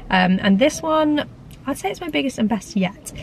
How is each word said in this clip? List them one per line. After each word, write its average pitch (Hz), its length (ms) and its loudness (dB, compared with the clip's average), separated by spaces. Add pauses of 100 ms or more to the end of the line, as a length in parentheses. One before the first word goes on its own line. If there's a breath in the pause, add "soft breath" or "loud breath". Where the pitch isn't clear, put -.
(100)
Um, 185 320 4
and 196 160 4
this 294 240 2
one, 311 440 2 (400)
I'd 277 120 -4
say 392 120 -4
it's 403 100 -8
my 359 80 -8
biggest 285 300 -2
and 226 100 2
best 208 280 -4
yet. - 360 -4 (100)